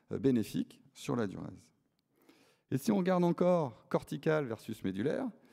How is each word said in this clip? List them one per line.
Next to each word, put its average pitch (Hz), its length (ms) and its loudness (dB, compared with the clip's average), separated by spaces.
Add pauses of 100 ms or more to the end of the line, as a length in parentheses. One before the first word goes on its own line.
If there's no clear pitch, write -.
(120)
euh, 104 80 -4
bénéfique 113 600 0 (140)
sur - 220 -6
la 117 100 -2
diurèse. 87 480 -12 (960)
Et 135 80 0
si 214 140 0
on 202 60 4
regarde 180 260 2
encore 170 640 2
cortical 156 560 0
versus 110 380 -8
médulaire, 98 420 0 (280)